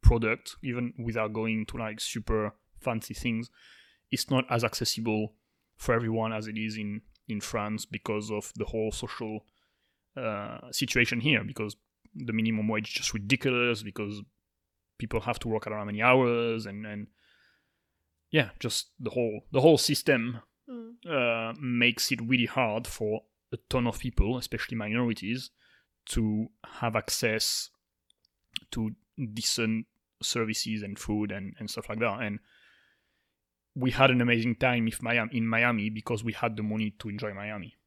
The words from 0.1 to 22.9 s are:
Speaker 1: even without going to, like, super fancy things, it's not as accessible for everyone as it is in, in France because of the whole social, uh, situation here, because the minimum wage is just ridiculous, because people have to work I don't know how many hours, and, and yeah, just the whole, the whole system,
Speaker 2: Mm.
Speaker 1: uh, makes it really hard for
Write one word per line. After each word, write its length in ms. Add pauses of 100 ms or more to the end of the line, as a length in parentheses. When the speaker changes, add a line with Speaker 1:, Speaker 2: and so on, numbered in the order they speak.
Speaker 1:
even 340
without 360
going 340
to, 100
like, 220
super 540 (260)
fancy 340
things, 360 (600)
it's 200
not 200
as 140
accessible 720 (420)
for 160
everyone 400
as 140
it 100
is 200
in, 240 (260)
in 120
France 460
because 460
of 240
the 100
whole 260
social, 540 (720)
uh, 540
situation 500
here, 220
because 320 (400)
the 180
minimum 340
wage 220
is 60
just 180
ridiculous, 680
because 380 (760)
people 240
have 180
to 80
work 180
I 40
don't 80
know 40
how 40
many 160
hours, 640
and, 200
and 220 (1200)
yeah, 180 (100)
just 400
the 120
whole, 300 (100)
the 100
whole 160
system, 640 (300)
Speaker 2:
Mm. 360
Speaker 1:
uh, 540
makes 540
it 80
really 240
hard 420
for 360 (280)